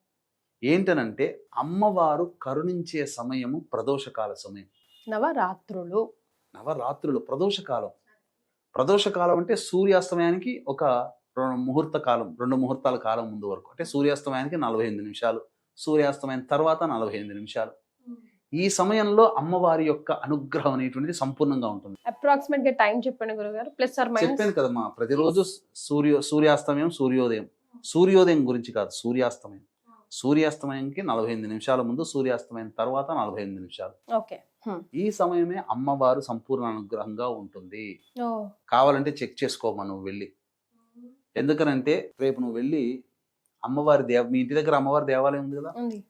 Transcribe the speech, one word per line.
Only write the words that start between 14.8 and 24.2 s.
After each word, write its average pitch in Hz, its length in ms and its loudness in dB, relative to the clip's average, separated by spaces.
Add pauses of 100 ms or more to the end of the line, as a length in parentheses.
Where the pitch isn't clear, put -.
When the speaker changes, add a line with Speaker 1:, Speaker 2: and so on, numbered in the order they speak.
Speaker 1:
ఎనిమిది 104 200 -4
నిమిషాలు, 110 380 -2 (360)
సూర్యాస్తమయం 143 640 0
తర్వాత 156 440 2
నలభై 113 300 -2
ఎనిమిది 104 200 -8
నిమిషాలు. 107 380 -6 (840)
ఈ 180 160 2
సమయంలో 208 640 4
అమ్మవారి 165 520 2
యొక్క 151 260 0
అనుగ్రహం 143 600 -2
అనేటువంటిది 131 400 -4
సంపూర్ణంగా 135 540 0
ఉంటుంది. 101 300 -10 (120)
Speaker 2:
Approximate 277 580 2
గా 262 40 4
టైమ్ 233 360 2
చెప్పండి 226 260 -6
గురుగారు, 214 360 -6
plus 254 340 0
or 233 100 -2
minus. - 180 2